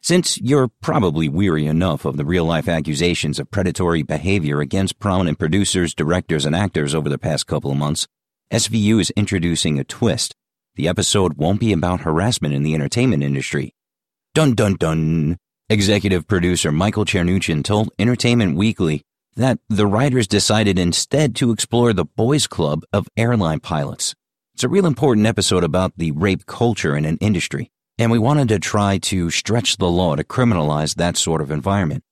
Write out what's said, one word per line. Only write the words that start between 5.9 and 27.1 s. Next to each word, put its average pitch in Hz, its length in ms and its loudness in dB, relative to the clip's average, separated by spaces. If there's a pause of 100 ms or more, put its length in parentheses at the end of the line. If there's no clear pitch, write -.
directors, 80 500 -2
and 76 100 0
actors 82 400 -2
over 73 140 -2
the 69 80 -2
past 73 300 -4
couple 69 240 -4
of 69 80 -2
months, 73 280 -2 (440)
S - 160 0
V 107 120 -4
U 107 200 4
is 92 180 0
introducing 85 640 0
a 67 60 -4
twist. - 500 -2 (400)
The 76 140 -2
episode 90 500 0
won't 87 200 0
be 110 140 2
about 87 300 0
harassment 82 500 0
in 71 120 -2
the 78 100 0
entertainment 78 480 0
industry. 69 500 -4 (640)
Dun 147 200 4
dun 104 200 2
dun! 80 640 0 (320)
Executive 101 580 2
producer 87 420 0
Michael 101 360 0
Chernuchin 87 580 0
told 104 340 0
Entertainment 113 580 2
Weekly 87 440 0 (360)
that 127 220 0 (120)
the 104 160 2
writers 123 400 2
decided 104 520 2
instead 110 580 0
to 120 140 0
explore 117 440 2
the 90 100 0
boys' 123 420 0
club 78 360 -2 (100)
of - 240 0
airline 104 440 0
pilots. - 540 -6 (400)
It's - 100 -4
a 127 40 0
real 185 180 2
important 117 420 2
episode 98 340 2
about 87 360 0
the 82 120 -2
rape 87 360 0
culture 101 500 0
in 76 80 0
an 78 140 -2